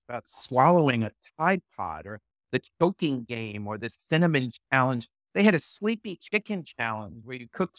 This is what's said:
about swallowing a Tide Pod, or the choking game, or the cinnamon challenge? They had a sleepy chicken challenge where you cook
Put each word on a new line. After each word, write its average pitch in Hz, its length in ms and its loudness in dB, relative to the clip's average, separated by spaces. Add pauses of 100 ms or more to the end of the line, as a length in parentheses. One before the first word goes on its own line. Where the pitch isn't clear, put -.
about 120 200 -10
swallowing 135 760 4
a 107 60 -4 (280)
Tide 175 240 2 (140)
Pod, 82 300 -8
or 104 140 -14 (320)
the 127 80 0 (200)
choking 156 440 0
game, 107 420 -8
or 107 120 -6
the 113 100 -6
cinnamon 156 640 2 (200)
challenge? 127 380 2 (260)
They 196 80 2
had 208 120 8
a 151 60 0
sleepy 214 560 -4
chicken 202 480 -6
challenge 110 600 -8
where 127 120 -12
you 123 160 -16
cook - 260 -4